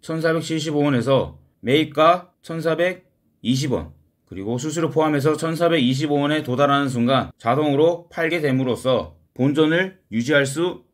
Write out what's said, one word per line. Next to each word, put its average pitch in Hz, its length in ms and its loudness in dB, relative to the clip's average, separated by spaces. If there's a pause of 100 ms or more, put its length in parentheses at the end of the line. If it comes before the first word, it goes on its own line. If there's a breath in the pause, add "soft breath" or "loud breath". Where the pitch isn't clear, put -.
천사백칠십오 160 800 -2
원에서 131 600 0 (200)
매입가 156 720 2 (100)
천사백이십 160 1300 -4
원, 80 180 -4 (340)
그리고 98 320 -8
수수료 156 320 -4
포함해서 151 460 0
천사백이십오 156 800 0
원에 147 260 0
도달하는 139 480 0
순간 123 480 0
자동으로 151 720 0
팔게 165 320 -2
됨으로써 127 760 -2 (180)
본전을 156 640 2 (120)
유지할 135 340 2
수 160 380 -4 (100)